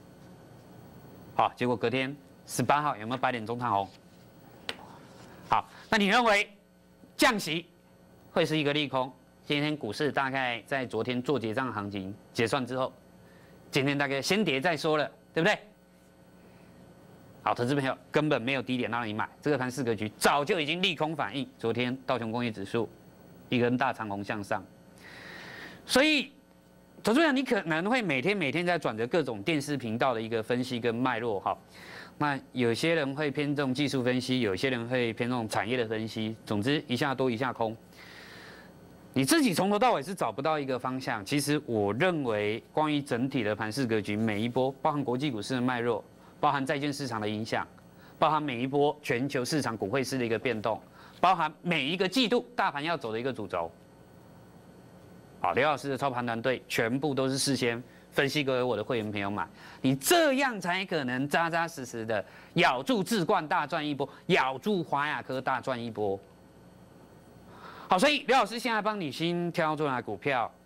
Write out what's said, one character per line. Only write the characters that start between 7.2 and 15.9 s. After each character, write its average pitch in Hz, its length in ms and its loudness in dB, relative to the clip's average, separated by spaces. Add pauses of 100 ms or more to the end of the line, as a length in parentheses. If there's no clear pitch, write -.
息 165 260 -4 (680)
会 151 140 4
是 151 100 0
一 156 60 2
个 143 100 2
利 147 140 0
空？ 131 240 -2 (340)
今 147 160 0
天 151 160 0
股 117 160 -6
市 139 200 0
大 135 180 0
概 127 360 -2
在 135 200 -2
昨 110 160 -2
天 123 180 -2
做 131 180 0
结 110 140 -2
账 127 200 -2
行 101 180 -4
情 98 240 -6 (180)
结 117 140 2
算 127 180 0
之 120 120 -6
后， 127 160 -2 (760)
今 139 140 2
天 143 120 2
大 143 100 2
概 135 160 -2
先 202 220 2
跌 135 160 0
再 147 160 2
说 156 200 2
了， 143 140 0 (220)
对 160 100 2
不 180 60 6
对？ 208 100 4 (1800)